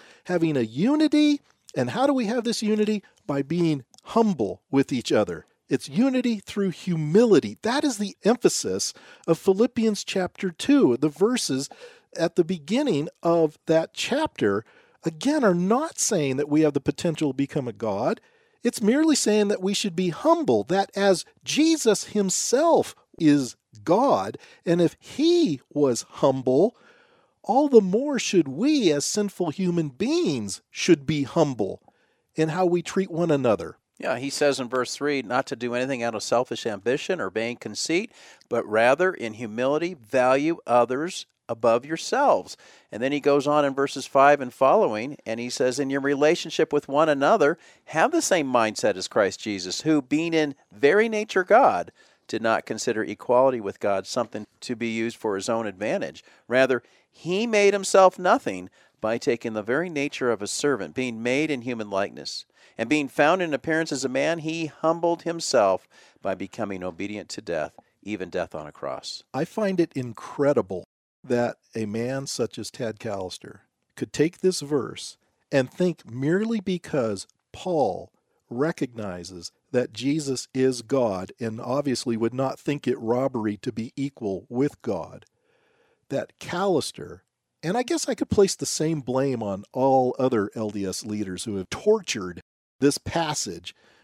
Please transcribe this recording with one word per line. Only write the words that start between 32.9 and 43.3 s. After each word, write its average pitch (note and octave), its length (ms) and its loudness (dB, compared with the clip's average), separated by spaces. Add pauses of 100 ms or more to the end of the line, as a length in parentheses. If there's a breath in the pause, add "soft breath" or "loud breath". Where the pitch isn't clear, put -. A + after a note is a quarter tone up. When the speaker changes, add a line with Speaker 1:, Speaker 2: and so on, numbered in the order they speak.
Speaker 1:
one E3 220 0
another. G#2+ 460 0 (200)
Speaker 2:
Yeah, B2+ 200 -4
he C3+ 120 -6
says C#3 300 2
in B2+ 80 -6
verse B2 260 -4
three, C#3+ 280 -2
not B2 240 -2
to C3+ 100 -10
do A#2+ 180 -6
anything B2+ 300 -4
out A#2 100 -2
of G#2 80 -6
selfish B2 440 0
ambition B2 560 -2
or F#2+ 80 -4
vain A2+ 260 -4
conceit, D#3 560 -4 (380 loud breath)
but A#2 180 -2
rather C3 460 4
in A2 220 -8
humility B2+ 580 -2
value C3+ 640 2 (100)
others B2+ 600 0 (220)
above A#2 340 2
yourselves. D#3+ 720 0 (360 soft breath)
And A2 120 -6
then C3+ 80 0
he D3 80 0
goes C#3+ 280 2